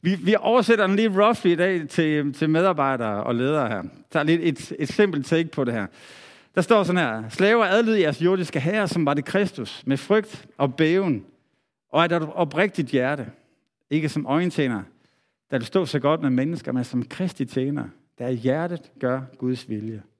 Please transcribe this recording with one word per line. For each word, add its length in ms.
Vi, 140
vi 240
oversætter 480
den 80
lige 140
roughly 420
i 40
dag 340
til, 440
til 160
medarbejdere 720
og 120
ledere 320
her. 160
Tager 120
lige 180
et, 380
et 100
simpelt 360
take 240
på 140
det 100
her. 140
Der 60
står 220
sådan 180
her: 280
"Slaver, 360
adlyd 280
jeres 280
jordiske 380
herrer, 260
som 200
var 80
det 120
Kristus, 600
med 120
frygt 500
og 180
bæven, 500
og 140
af 20
et 80
oprigtigt 760
hjerte. 440
Ikke 200
som 160
øjentjener, 580
der 60
vil 80
stå 200
så 140
godt 220
med 80
mennesker, 420
men 120
som 220
Kristi 400
tjener, 440
der 100
i 80
hjertet 640
gør 220
Guds 320
vilje. 340